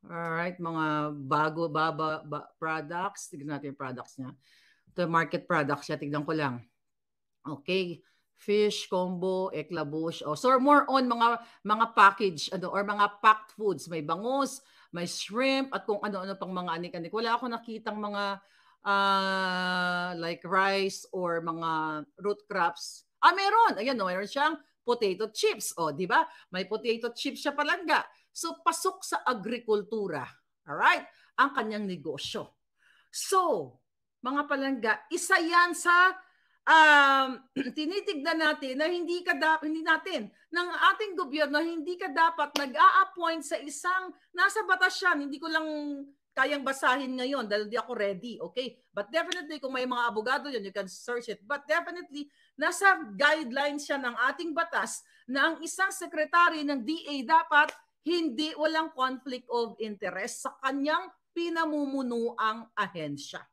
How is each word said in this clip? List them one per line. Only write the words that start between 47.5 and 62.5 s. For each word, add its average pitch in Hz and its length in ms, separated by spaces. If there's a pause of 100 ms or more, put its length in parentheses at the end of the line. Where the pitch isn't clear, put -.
di 214 160
ako 240 160
ready, 202 480
okay? 247 320 (160)
But 202 160
definitely, 320 480
kung 269 160
may 254 160
mga 240 160
abogado 247 480
yun, 202 160
you 190 60
can 202 100
search 233 480
it. 190 80
But 277 240
definitely, 330 640 (320)
nasa 349 560
guidelines 285 720
siya 294 80
ng 254 160 (160)
ating 320 240
batas 277 480 (240)
na 277 240
ang 311 160
isang 370 240
sekretary 330 720
ng 285 240
D 226 80 (160)
A 285 160
dapat 311 480 (320)
hindi, 269 480
walang 311 400
conflict 262 560
of 233 320
interest 202 640
sa 254 160
kanyang 294 480 (240)
pinamumunuang 269 1400